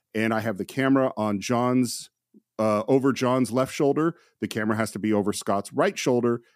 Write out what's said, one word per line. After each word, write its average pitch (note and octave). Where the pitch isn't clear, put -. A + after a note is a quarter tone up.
and A2+
I A2
have G#2+
the F#2+
camera C3+
on G#2
John's, B2
uh, G#2+
over C3+
John's B2+
left B2+
shoulder, D3+
the -
camera A2
has A2
to -
be G#2+
over G#2
Scott's G2+
right F3
shoulder, A#2+